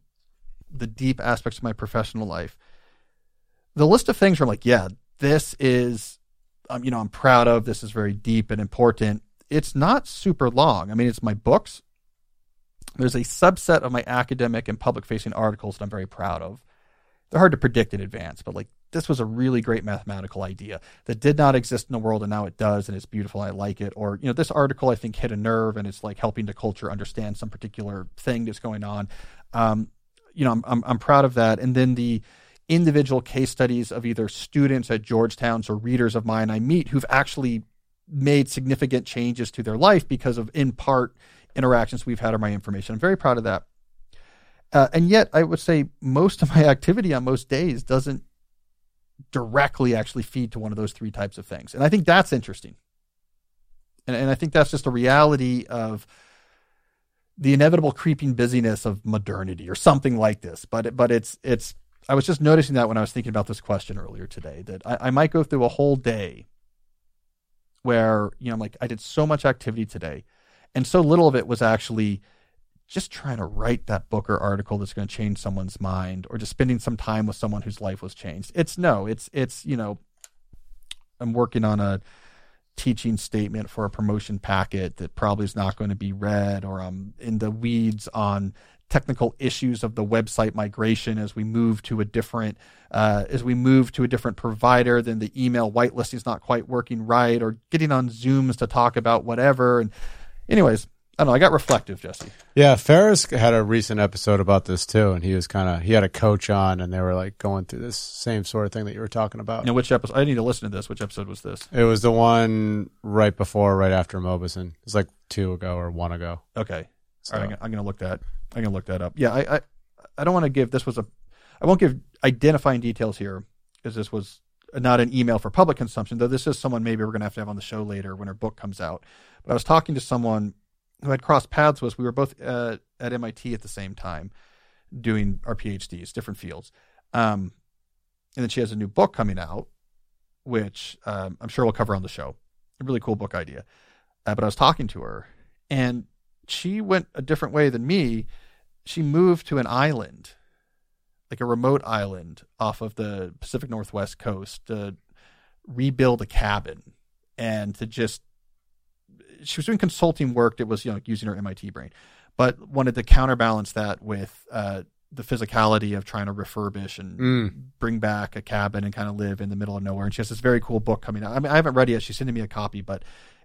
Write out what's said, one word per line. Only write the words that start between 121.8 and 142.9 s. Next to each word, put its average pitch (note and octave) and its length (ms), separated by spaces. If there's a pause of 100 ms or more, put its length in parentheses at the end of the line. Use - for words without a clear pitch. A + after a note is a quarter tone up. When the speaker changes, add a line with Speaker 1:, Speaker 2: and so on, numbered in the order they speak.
Speaker 1:
give C3 180 (240)
identifying C3+ 560
details A#2 380
here, G2 260 (400)
'cause A2+ 100
this A2 160
was G2+ 300 (340)
not B2 280
an A#2+ 120
email A#2+ 240
for G#2 120
public E3 280
consumption, A#2 400
though A#2+ 100
this B2+ 200
is C#3 100
someone B2 240
maybe A2+ 220
we're G#2+ 80
gonna G#2+ 140
have G2+ 80
to A2+ 80
have G#2 80
on G#2 80
the G2 40
show A2 220
later G2 320
when G2+ 140
her F#2+ 40
book G#2+ 220
comes G2 240
out. F2 260 (380)
But - 80
I - 20
was A#2+ 120
talking D#3+ 300
to B2+ 60
someone A2 520 (500)
who C#3+ 80
I'd C3 100
crossed C#3+ 280
paths D3+ 320
with. A#2 160
We B2 80
were B2 60
both, C3+ 300
uh, A#2+ 360 (220)
at B2 140
M A#2+ 100
I A2+ 80
T A#2+ 220
at G#2 80
the G#2+ 60
same G2 260
time F2+ 380 (680)
doing G#2+ 460
our A#2 100
P A2 160
H G2 180
Ds, F2 220
different G#2+ 260
fields. E2 340 (420)
Um, G#2 380 (840)
and B2+ 80
then A#2 60
she B2+ 120
has A2 100
a G#2+ 40
new G#2+ 120
book F#3+ 260
coming G#2 240
out, F2 300 (760)
which, A2 640
um, F#2+ 360
I'm B2 80
sure B2+ 160
we'll A2 80
cover G#2 220
on F#2+ 60
the F#2 80
show. C#2 260 (460)
A C3+ 40
really B2 160